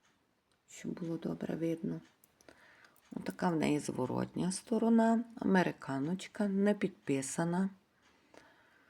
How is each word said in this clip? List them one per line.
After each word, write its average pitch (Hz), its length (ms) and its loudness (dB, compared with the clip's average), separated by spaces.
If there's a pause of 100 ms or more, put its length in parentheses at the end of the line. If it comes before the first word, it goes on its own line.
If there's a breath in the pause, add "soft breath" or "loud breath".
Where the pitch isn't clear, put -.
(680)
щоб - 240 -10
було 165 260 -6
добре 165 380 -6
видно. 165 460 -4 (1080 loud breath)
Отака 180 380 -4
в 170 60 2
неї 147 240 2
зворотня 127 720 -2
сторона. 226 720 4 (120)
Американочка, 170 1120 0
не 196 260 4
підписана. 170 960 0 (1200 soft breath)